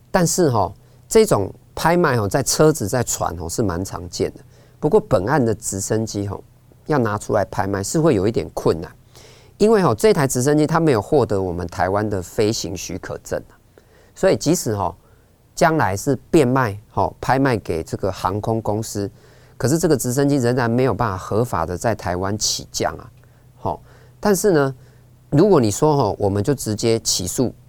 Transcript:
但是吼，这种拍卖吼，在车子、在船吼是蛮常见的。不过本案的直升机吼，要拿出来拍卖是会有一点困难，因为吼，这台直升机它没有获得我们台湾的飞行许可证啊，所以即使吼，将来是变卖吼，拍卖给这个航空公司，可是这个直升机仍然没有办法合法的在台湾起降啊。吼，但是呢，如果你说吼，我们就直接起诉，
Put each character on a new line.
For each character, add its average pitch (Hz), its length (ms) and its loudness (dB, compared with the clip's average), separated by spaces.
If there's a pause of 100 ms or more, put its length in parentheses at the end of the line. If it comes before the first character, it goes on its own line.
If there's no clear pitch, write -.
但 185 160 2
是 165 240 2
吼， 107 240 0 (360)
这 220 160 6
种 104 280 0 (220)
拍 170 220 2
卖 151 200 2
吼， 104 80 0
在 131 160 0
车 156 300 2
子、 120 160 -4
在 120 160 -2
船 85 340 -4
吼 85 120 -8
是 - 120 -4
蛮 90 220 -2
常 87 260 -10
见 85 240 -4
的。 - 60 -20 (400)
不 151 100 -2
过 214 80 4
本 107 300 0
案 139 160 2
的 110 100 2
直 - 280 -6
升 110 240 -2
机 101 200 -6
吼， 98 160 -8 (440)
要 151 120 0
拿 107 200 0
出 - 160 -6
来 104 180 2
拍 98 160 -4
卖 98 160 -2
是 - 160 -2
会 151 160 4
有 95 100 2
一 117 60 0
点 131 220 -4
困 95 260 0
难， 78 100 -12 (680)
因 208 120 4
为 220 120 4
吼， 139 120 4
这 214 200 4
台 160 120 2
直 127 160 -2
升 147 160 2
机 151 80 4
它 160 140 0
没 156 140 4
有 104 80 2
获 127 240 2
得 98 160 0
我 90 100 -4
们 87 160 -6
台 87 220 -2
湾 104 200 0
的 98 120 -4
飞 104 300 -2
行 92 260 -6
许 90 200 -10
可 - 200 -12
证 - 200 -8 (120)
啊， - 100 -20 (560)
所 190 160 2
以 135 60 2
即 147 180 0
使 117 180 -4
吼， 92 220 -4 (580)
将 160 220 2
来 101 220 0
是 131 200 -2 (140)
变 151 160 6
卖 123 320 0 (120)
吼， 95 280 -2
拍 127 180 0
卖 135 200 2
给 82 260 -6
这 - 140 -8
个 98 120 -4
航 95 300 -4
空 113 220 -2
公 110 200 -4
司， 101 300 -6 (460)
可 - 100 -2
是 165 100 2
这 175 80 0
个 156 120 2
直 123 160 -2
升 143 160 2
机 143 80 2
仍 120 180 0
然 117 160 0
没 123 120 2
有 135 100 2
办 113 180 -2
法 92 60 -6
合 104 260 -2
法 87 220 -2
的 87 120 -4
在 113 160 0
台 90 220 -4
湾 95 220 -4
起 - 340 -6
降 80 240 -4
啊。 - 160 -18 (460)
吼， - 240 -6 (400)
但 208 120 2
是 196 180 2
呢， 139 220 2 (560)
如 170 200 4
果 175 100 6
你 113 100 4
说 151 280 2
吼， 110 200 0
我 101 120 0
们 101 120 0
就 139 140 0
直 110 180 -4
接 113 260 2
起 - 280 -4
诉， 120 260 -2 (160)